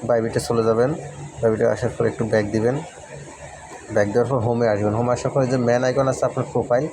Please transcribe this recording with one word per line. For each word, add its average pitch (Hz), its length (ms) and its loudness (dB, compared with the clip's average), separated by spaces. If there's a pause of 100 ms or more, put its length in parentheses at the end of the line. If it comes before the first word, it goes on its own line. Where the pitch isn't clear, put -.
Bybit-এ 113 400 2
চলে 117 200 2
যাবেন। 117 220 4 (500)
Bybit-এ 113 340 2
আসার 117 220 -2
পর 117 160 0
একটু - 100 -6 (100)
ব্যাক 107 220 2
দিবেন, 117 220 2 (1160)
ব্যাক 104 180 2
দেওয়ার 117 180 2
পর 135 160 2
হোমে 120 280 2
আসবেন। 104 240 2
হোমে 120 180 2
আসার 127 160 -4
পর 139 140 2
এই 120 60 -2
যে 135 140 2
ম্যান 123 200 4
আইকন 131 260 2
আছে - 160 -2
আপনার 127 240 -4
প্রোফাইল 123 400 0